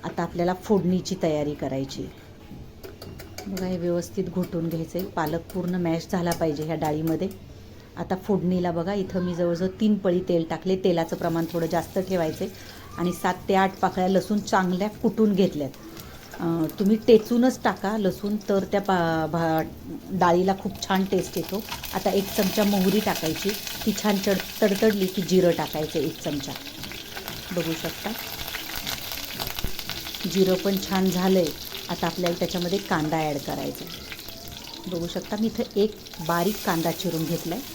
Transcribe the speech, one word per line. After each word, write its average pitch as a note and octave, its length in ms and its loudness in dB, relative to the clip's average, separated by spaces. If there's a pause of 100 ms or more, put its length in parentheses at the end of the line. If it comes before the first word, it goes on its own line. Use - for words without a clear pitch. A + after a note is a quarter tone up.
आता E3+ 200 -4
आपल्याला F3 300 0
फोडणीची F3+ 680 2
तयारी D3+ 300 0
करायची. C3+ 520 -4 (1400)
बघा, F#3+ 180 -4
हे F#3 120 -2
व्यवस्थित F3 480 -2
घोटून F3 440 -2
घ्यायचं D#3+ 300 -4
आहे. G3 80 -4
पालक E3 340 -2 (120)
पूर्ण F3+ 220 -2
मॅश E3 360 0
झाला F3 200 2
पाहिजे D#3 320 0
ह्या D#3+ 120 -2
डाळीमध्ये. D#3+ 540 0 (680)
आता F3+ 180 -4
फोडणीला F3+ 560 0
बघा, E3+ 220 -2
इथं F#3+ 300 -2
मी F3+ 120 -2
जवळजवळ F3 320 0
तीन G#3+ 300 4
पळी F#3 220 2
तेल F3 300 2
टाकले. F#3 260 0
तेलाचं F3 400 2
प्रमाण E3 360 0
थोडं E3 140 0
जास्त E3 340 0
ठेवायचं F3+ 460 0
आहे - 80 -8 (440)
आणि F3 160 2
सात F3+ 220 0 (140)
ते G3 60 4
आठ F#3+ 240 4
पाकळ्या F#3 300 2
लसूण F#3+ 280 2
चांगल्या F#3+ 520 2
कुटून G#3+ 440 2
घेतल्यात. D#3+ 360 2 (680)
अ, E3 260 2 (140)
तुम्ही G#3+ 180 6 (100)
टेचूनच A#3+ 560 8
टाका G3+ 340 2
लसूण, G3+ 380 0 (140)
तर G3 140 4
त्या G3+ 180 2
पा-, E3 500 2
भा-, D#3+ 320 2 (480)
डाळीला F3+ 480 6
खूप - 280 -6
छान F#3+ 180 2
टेस्ट F#3 320 0
येतो. F#3+ 260 -4 (300)
आता F#3+ 160 0
एक G3 140 2
चमचा G3+ 400 2
मोहरी G3+ 360 4
टाकायची, E3 500 0 (360)
ती G#3+ 160 2
छान G#3 160 2
चड-, G3 440 0
तडतडली G#3 440 4
की F#3 160 -2
जिरं F3 300 6
टाकायचं D#3 480 -2
एक A2+ 200 -2
चमचा. D3 320 -4 (1040)
बघू E3 180 0
शकता, E3 380 -6 (2250)
जिरं F#3 260 4
पण G3 200 2 (140)
छान F#3+ 160 2
झालंय. F#3 400 4 (440)
आता F3 180 -2
आपल्याला F3 320 0
त्याच्यामध्ये F3 380 0
कांदा D#3+ 400 0
ॲड D3+ 200 0
करायचा. C#3+ 480 -6 (1080)
बघू E3+ 160 -2
शकता, F#3 320 -6
मी A3+ 80 2
इथं A3+ 160 -2 (120)
एक G#3+ 200 2 (320)
बारीक F3 280 2 (100)
कांदा E3 260 0
चिरून E3 340 -2
घेतलाय. E3 340 -2 (160)